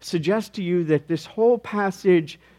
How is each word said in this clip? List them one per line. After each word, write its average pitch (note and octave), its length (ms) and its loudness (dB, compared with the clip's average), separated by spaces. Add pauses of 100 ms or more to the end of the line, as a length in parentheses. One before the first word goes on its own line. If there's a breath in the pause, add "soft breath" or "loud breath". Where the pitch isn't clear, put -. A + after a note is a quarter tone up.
suggest F#3 540 -2
to G#3 80 -6
you F3 220 0
that D3+ 240 0
this D#3+ 180 -4
whole A#3 320 2
passage F#3+ 800 0 (200 soft breath)